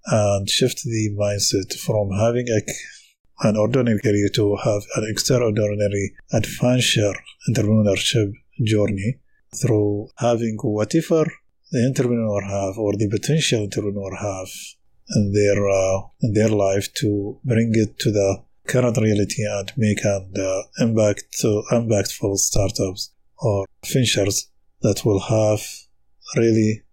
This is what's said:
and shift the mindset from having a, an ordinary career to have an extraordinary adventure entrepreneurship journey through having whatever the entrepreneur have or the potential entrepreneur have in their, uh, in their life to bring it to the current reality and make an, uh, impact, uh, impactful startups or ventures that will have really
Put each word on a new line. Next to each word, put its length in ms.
and 420
shift 360
the 340
mindset 600
from 340
having 360
a, 1000
an 80
ordinary 440
career 340
to 220
have 260
an 120
extraordinary 1040
adventure 840
entrepreneurship 800
journey 540
through 480
having 440
whatever 600
the 140
entrepreneur 560
have 360
or 180
the 120
potential 560
entrepreneur 520
have 320
in 160
their, 360
uh, 320
in 100
their 160
life 460
to 500
bring 300
it 240
to 120
the 320
current 300
reality 480
and 320
make 280
an, 340
uh, 240
impact, 640
uh, 200
impactful 640
startups 720
or 280
ventures 560
that 220
will 140
have 420
really 460